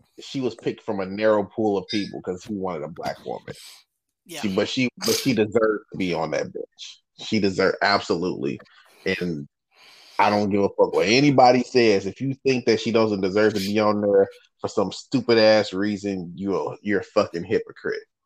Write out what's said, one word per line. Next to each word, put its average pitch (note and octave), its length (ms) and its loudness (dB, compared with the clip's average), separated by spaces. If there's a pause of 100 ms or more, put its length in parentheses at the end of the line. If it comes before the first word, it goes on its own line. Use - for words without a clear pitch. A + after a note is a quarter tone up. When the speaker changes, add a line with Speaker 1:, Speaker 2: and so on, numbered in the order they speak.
(200)
Speaker 1:
she - 220 -8
was B2 140 -2
picked - 260 -8
from G#2 180 -6
a F#2+ 60 -4
narrow G#2+ 380 2
pool G#2 340 -2
of F2+ 120 -8
people G2+ 320 -6
'cause F#2 220 -8
he A2 120 -10
wanted F2+ 280 -6
a D2+ 40 -10
black C#2+ 380 -10
woman. A#1 280 -12 (720)
Speaker 2:
Yeah. E3+ 160 -14
Speaker 1:
She, G#2 140 -4
but G#2 140 0
she, B2+ 200 -2 (160)
but A2+ 100 2
she C3+ 180 0
deserved G#2+ 580 0
to - 60 -14
be F2+ 160 -2
on D#2+ 180 -4
that - 220 -4
bench. - 480 -16 (180)
She - 200 -4
deserved, F#2+ 420 0
absolutely. F2+ 800 -2 (460)
And F2 420 -6 (680)
I G#2 120 4
don't G#2 200 0
give G2+ 140 2
a G2 60 2
fuck - 240 0
what D#2+ 140 2
anybody B2+ 560 6
says. A2 420 4
If G2 160 -8
you C3+ 120 -4 (120)
think B2+ 200 0
that A2 140 4
she A#2 120 -4
doesn't G#2+ 300 2
deserve G2+ 340 2
to G2+ 40 -2
be G#2 200 -2
on G#2 220 2
there G2+ 260 4 (340)
for G2+ 80 -6
some F#2+ 220 -2
stupid A#2 460 0
ass G#2+ 360 6
reason, G2 640 -4
you're, E2+ 460 -4
you're G2 200 -2
a - 20 -8
fucking F2+ 400 -2
hypocrite. - 600 -6 (220)